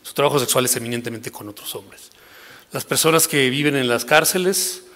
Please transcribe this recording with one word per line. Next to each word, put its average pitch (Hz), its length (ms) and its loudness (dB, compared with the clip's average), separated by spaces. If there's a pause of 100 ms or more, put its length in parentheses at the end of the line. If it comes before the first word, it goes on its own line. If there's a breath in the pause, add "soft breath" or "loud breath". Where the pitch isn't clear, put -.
su - 120 -16
trabajo 143 240 2
sexual 127 260 0
es 117 120 0
eminentemente 117 540 -8
con 107 180 -14
otros - 260 -12
hombres. - 360 -18 (600 loud breath)
Las 135 120 -6
personas 160 440 2
que 135 220 2
viven 147 260 0
en 131 100 0
las 117 180 0
cárceles 180 800 2 (120 loud breath)